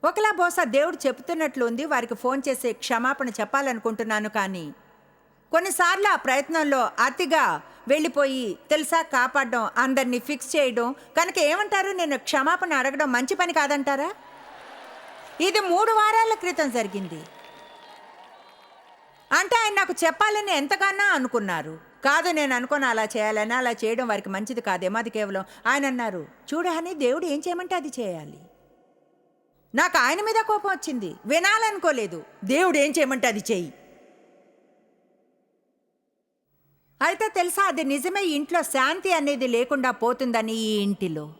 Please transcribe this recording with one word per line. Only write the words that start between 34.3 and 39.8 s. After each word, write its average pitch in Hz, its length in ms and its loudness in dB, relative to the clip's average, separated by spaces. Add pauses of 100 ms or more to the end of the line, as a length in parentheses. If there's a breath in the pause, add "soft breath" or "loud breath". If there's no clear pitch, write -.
అయితే 370 260 0
తెలుసా, 392 400 0
అది 320 160 0
నిజమే, 311 400 -2
ఇంట్లో 320 380 0
శాంతి 311 520 0
అనేది 285 340 0
లేకుండా 247 440 0